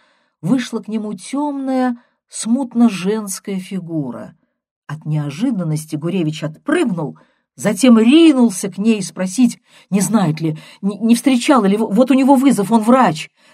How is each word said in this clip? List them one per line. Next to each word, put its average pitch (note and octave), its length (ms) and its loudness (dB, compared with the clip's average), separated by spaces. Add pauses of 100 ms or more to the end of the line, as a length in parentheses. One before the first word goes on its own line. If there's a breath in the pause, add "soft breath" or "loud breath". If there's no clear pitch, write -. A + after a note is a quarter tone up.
(400)
вышла A#3 380 -2
к G3 80 -12
нему G#3+ 260 -8
темная, C4 840 -4 (300 loud breath)
смутно A#3+ 600 0
женская G3 720 -6
фигура. D3+ 760 -8 (520)
От - 180 -12
неожиданности D#3 920 -4
Гуревич D#3+ 460 -4
отпрыгнул, E3+ 760 -4 (360 soft breath)
затем A3 440 4
ринулся B3 720 4
к - 80 -10
ней G#3+ 240 0
спросить, F#3+ 580 -2 (300 soft breath)
не G3 100 0
знает F3 400 0
ли, D#3 160 -4 (240 loud breath)
не, G3+ 160 -4
не A3+ 160 2
встречала B3 520 2
ли, G3 120 2
вот A3 320 2
у - 60 2
него C4+ 200 4
вызов, B3 360 2
он A3+ 100 4
врач. A3 480 2 (240 soft breath)